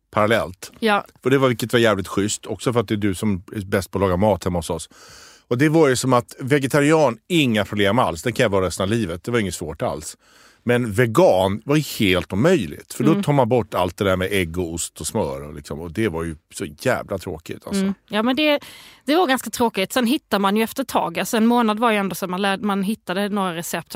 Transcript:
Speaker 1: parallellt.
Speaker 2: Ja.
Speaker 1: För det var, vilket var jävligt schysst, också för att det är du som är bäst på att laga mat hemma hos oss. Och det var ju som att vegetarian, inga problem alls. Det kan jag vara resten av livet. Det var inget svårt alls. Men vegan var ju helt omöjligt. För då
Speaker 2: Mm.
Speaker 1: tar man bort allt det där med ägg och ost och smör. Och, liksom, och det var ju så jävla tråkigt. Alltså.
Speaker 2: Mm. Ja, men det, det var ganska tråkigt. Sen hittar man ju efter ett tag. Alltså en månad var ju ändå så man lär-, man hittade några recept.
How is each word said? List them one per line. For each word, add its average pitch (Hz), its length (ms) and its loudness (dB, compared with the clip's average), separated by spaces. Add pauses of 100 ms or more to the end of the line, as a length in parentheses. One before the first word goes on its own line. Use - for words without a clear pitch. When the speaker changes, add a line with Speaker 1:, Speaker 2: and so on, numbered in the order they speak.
(120)
Speaker 1:
parallellt. 104 680 0
Speaker 2:
Ja. 214 260 0 (180)
Speaker 1:
För 131 60 0
det 139 80 6
var, 135 100 4
vilket 120 260 -2
var 120 60 4
jävligt 104 280 2
schysst, - 380 -4
också 113 280 -4
för 120 60 2
att 107 80 0
det 113 60 -4
är 107 40 0
du 101 180 -2
som 98 280 -2 (120)
är 107 100 -6
bäst 98 260 -2
på 98 60 -6
att 92 40 -2
laga 92 160 2
mat 98 260 2
hemma 90 160 -2
hos - 100 -6
oss. 82 200 -8 (580)
Och 123 100 -2
det 151 120 4
var 156 180 4
ju 127 80 2
som 127 180 0
att 123 260 2
vegetarian, 143 760 2 (100)
inga 123 380 2
problem 104 340 2
alls. 85 240 0
Det 123 80 -2
kan 127 120 0
jag 110 60 4
vara 95 160 2
resten 90 180 -4
av 95 60 0
livet. 101 340 -4
Det 120 80 -8
var 120 80 0
inget 95 160 -2
svårt 76 260 -10
alls. 82 360 -6 (460)
Men 120 280 0
vegan 110 760 4
var 143 100 0
ju 156 60 2
helt 92 520 0
omöjligt. 113 600 0
För - 100 -4
då - 80 4
Speaker 2:
Mm. 202 120 2
Speaker 1:
tar 147 100 0
man 127 160 4
bort 117 240 0
allt 90 240 -2
det 104 80 -2
där 95 100 4
med 92 160 0
ägg 90 260 -2
och 85 160 -4
ost - 280 -10
och - 60 -10
smör. 71 400 -4
Och, 76 60 -16
liksom, 73 260 -12
och 85 120 -12
det 107 160 0
var 82 160 -2
ju 82 120 -6 (180)
så 101 120 -8 (140)
jävla 101 380 -2
tråkigt. - 500 -12
Alltså. 196 140 -2
Speaker 2:
Mm. 196 120 0 (160)
Ja, 208 140 -2
men 254 120 0
det, 302 240 0 (460)
det 294 100 2
var 359 120 4
ganska 254 220 -2
tråkigt. 214 440 -2
Sen 254 140 2
hittar 233 320 -2
man 202 180 2
ju 220 60 2
efter 240 200 -4
ett - 60 -10
tag. 170 300 -2
Alltså 190 180 -2
en 214 80 4
månad 233 340 2
var 233 120 2
ju 214 60 2
ändå 196 180 -2
så 196 120 -6
man 180 140 -4
lär-, 196 220 0
man 196 200 -2
hittade 202 460 -4
några 190 260 -4
recept. 170 400 -8